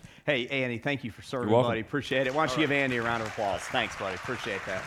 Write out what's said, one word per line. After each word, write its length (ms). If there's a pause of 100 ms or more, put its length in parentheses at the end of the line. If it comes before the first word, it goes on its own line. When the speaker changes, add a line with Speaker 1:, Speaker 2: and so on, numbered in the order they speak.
(240)
Speaker 1:
Hey, 220
Andy, 320
thank 240
you 80
for 120
serving, 260
Speaker 2:
You're 80
welcome. 160
Speaker 1:
buddy. 80
Appreciate 480
it. 60
Why 120
don't 100
you 60
Speaker 2:
All 60
right. 0
Speaker 1:
give 40
Andy 260
a 40
round 200
of 80
applause? 320
Thanks, 340
buddy. 180
Appreciate 520
that. 200